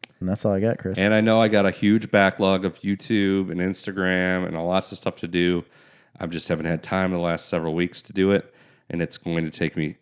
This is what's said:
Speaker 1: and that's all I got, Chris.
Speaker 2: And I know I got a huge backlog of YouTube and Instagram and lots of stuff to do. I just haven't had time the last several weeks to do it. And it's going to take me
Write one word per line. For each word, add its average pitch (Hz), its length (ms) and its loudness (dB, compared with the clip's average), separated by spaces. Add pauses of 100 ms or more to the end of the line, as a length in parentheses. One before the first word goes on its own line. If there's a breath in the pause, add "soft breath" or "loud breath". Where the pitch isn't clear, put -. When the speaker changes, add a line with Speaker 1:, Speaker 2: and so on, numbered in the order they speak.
(180)
Speaker 1:
and 92 100 -6
that's 98 160 -2
all 107 80 2
I 98 80 0
got, 110 180 0
Chris. 92 200 -6
Speaker 2:
And 104 160 4
I 110 60 6
know 110 200 6
I 113 60 6
got 107 200 4
a 95 40 2
huge 107 400 2
backlog 95 540 4
of 92 160 -6
YouTube 98 720 0
and 87 80 -4
Instagram 92 880 -2
and 82 80 -6 (100)
lots 92 240 0
of 95 80 -10
stuff - 180 -6
to 87 120 -8
do. 87 360 0 (540 soft breath)
I 92 80 -8
just 82 220 -6
haven't 80 180 -4
had 82 160 -4
time 95 300 -2
the 90 60 -2
last 85 300 -4
several 80 260 -2
weeks 87 280 -4
to - 100 -20
do 98 200 2
it. - 200 -2 (380 soft breath)
And 85 100 -4
it's 82 160 -6
going 82 300 -4
to 78 40 -8
take 82 240 -4
me 78 280 -4